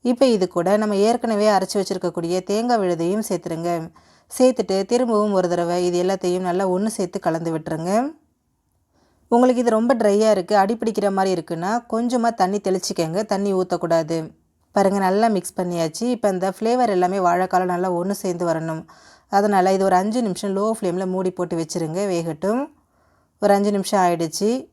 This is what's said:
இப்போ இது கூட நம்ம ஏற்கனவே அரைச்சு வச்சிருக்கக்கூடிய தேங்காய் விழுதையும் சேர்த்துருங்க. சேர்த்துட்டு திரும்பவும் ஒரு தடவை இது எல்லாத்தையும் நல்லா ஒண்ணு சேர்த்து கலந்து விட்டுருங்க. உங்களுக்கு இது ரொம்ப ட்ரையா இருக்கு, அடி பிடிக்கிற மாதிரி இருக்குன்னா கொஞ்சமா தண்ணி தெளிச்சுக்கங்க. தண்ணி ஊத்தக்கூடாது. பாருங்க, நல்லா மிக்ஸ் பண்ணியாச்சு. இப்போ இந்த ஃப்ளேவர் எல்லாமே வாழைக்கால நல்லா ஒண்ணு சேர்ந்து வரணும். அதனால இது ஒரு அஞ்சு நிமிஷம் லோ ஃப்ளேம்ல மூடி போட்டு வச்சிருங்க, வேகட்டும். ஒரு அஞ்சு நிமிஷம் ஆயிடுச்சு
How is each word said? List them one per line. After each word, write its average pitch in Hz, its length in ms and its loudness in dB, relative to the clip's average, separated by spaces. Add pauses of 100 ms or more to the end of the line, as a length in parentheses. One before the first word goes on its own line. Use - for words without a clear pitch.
(120)
இப்போ 254 120 4 (120)
இது 185 200 0
கூட 175 120 0 (140)
நம்ம 208 140 0 (140)
ஏற்கனவே 226 360 0 (100)
அரைச்சு 185 240 -2
வச்சிருக்கக்கூடிய 180 600 -4 (100)
தேங்காய் 226 320 0
விழுதையும் 180 460 0
சேர்த்துருங்க. 170 420 -4 (680)
சேர்த்துட்டு 233 400 2 (140)
திரும்பவும் 214 460 2
ஒரு 180 160 2
தடவை 175 240 0 (120)
இது 175 140 0
எல்லாத்தையும் 185 460 -2
நல்லா 190 240 0
ஒண்ணு 214 240 0
சேர்த்து 185 300 -4
கலந்து 165 280 -2
விட்டுருங்க. 160 360 -4 (1400)
உங்களுக்கு 247 300 4
இது 226 120 2
ரொம்ப 240 240 2
ட்ரையா 208 340 4
இருக்கு, 190 280 -2
அடி 220 180 0
பிடிக்கிற 208 260 -2 (120)
மாதிரி 190 180 2
இருக்குன்னா 180 340 -4 (220)
கொஞ்சமா 233 380 0 (100)
தண்ணி 202 260 0
தெளிச்சுக்கங்க. 185 680 -2
தண்ணி 196 260 -2
ஊத்தக்கூடாது. 165 580 0 (580)
பாருங்க, 196 280 2
நல்லா 202 320 2
மிக்ஸ் - 220 -6
பண்ணியாச்சு. 175 460 -2 (120)
இப்போ 226 180 -2
இந்த 185 220 -2
ஃப்ளேவர் 233 400 0
எல்லாமே 180 220 2 (100)
வாழைக்கால 185 440 2
நல்லா 180 160 -2 (120)
ஒண்ணு 196 140 -2 (100)
சேர்ந்து 175 260 -2
வரணும். 160 320 -4 (560)
அதனால 196 380 4
இது 190 120 2
ஒரு 185 120 4
அஞ்சு 220 260 -2
நிமிஷம் 196 320 -4
லோ 208 80 0 (100)
ஃப்ளேம்ல 185 380 -4
மூடி 185 240 -2
போட்டு 170 240 -4
வச்சிருங்க, 165 380 -4 (120)
வேகட்டும். 170 480 -2 (840)
ஒரு 202 140 6
அஞ்சு 202 220 2
நிமிஷம் 190 260 0
ஆயிடுச்சு 175 460 0 (220)